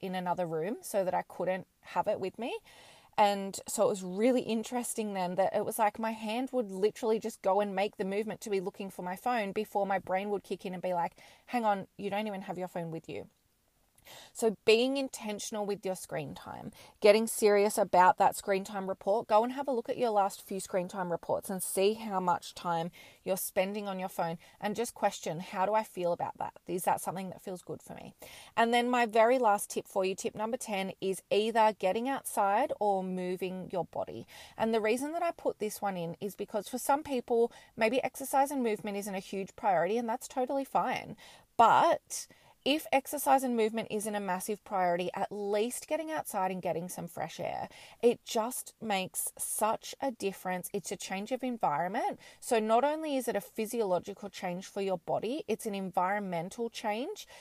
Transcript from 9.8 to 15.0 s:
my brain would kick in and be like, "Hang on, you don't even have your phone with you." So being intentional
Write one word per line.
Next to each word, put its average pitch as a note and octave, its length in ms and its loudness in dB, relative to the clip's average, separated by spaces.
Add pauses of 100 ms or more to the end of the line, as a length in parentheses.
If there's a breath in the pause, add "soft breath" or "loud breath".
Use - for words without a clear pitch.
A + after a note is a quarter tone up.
my G3 100 2
brain F#3 320 -2
would G3+ 140 -2
kick - 200 -8
in F#3 100 -6
and F3 100 -10
be F3+ 100 0
like, F3 220 -2 (320 loud breath)
"Hang A#3 180 0
on, G3+ 220 2 (100)
you G3 140 -6
don't G#3+ 160 -2
even G3 140 -8
have G3 180 -8
your F3+ 80 -4
phone E3 240 -6
with D#3+ 180 -10
you." - 200 -10 (1040 loud breath)
So A3+ 320 0
being B3 320 4
intentional G#3+ 680 -6